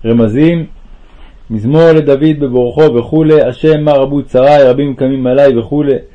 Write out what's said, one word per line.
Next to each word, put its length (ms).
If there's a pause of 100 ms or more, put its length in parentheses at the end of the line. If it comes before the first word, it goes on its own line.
רמזים, 600 (840)
מזמור 420
לדוד 480
בבורכו 540
וכו', 300 (220)
"השם 340
מה 120
רבו 300
צרי, 420
רבים 300
קמים 320
עלי" 320
וכו', 260 (300)